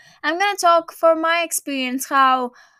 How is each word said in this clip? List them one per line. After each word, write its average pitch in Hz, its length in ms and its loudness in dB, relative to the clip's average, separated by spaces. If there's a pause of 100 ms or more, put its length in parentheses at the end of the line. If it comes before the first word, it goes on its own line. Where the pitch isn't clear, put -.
(240)
I'm 311 120 -2
gonna 392 200 -2
talk 339 360 2
for 330 220 2
my 330 280 0
experience, 269 680 -6
how, 262 440 2 (280)